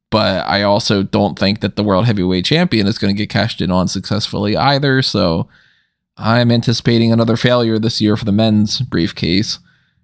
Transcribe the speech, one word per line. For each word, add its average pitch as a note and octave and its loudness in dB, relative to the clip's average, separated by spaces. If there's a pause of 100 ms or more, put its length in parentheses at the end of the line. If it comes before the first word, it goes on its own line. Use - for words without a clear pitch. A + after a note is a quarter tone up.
(100)
But G2 0
I F#2+ 0
also G2+ 0
don't G2+ -2
think G2+ 0
that G2+ -4
the G#2+ -2
World G2 2
Heavyweight F#2 0
Champion D3+ 0
is G2 -2
gonna G2+ 0
get G#2 -4
cashed G#2 -2
in E2+ -2
on F2+ 0
successfully G#2 -4
either. C3+ 2
So F#2 0 (680)
I'm A#2+ 2
anticipating A#2 2
another A2+ 2
failure A#2+ 0
this A2+ -2
year G#2 2
for - -10
the G#2 0
men's G#2+ 2
briefcase. E2+ -2 (440)